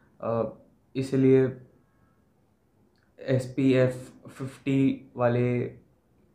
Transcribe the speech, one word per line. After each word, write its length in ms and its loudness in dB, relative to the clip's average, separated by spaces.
अ, 220 -2
इसलिए 640 2
एसपीएफ़ 1080 -2
फिफ्टी 880 -2
वाले, 420 0